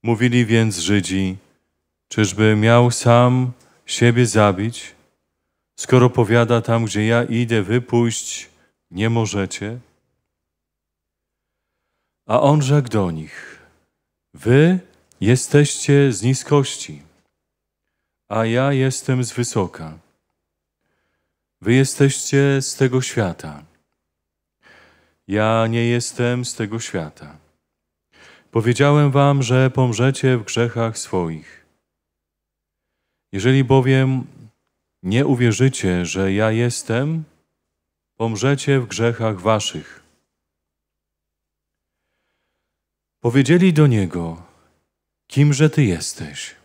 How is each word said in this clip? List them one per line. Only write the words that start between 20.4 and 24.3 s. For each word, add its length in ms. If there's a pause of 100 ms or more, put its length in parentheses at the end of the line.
Wy 120
jesteście 880
z 140
tego 260
świata. 640 (1600)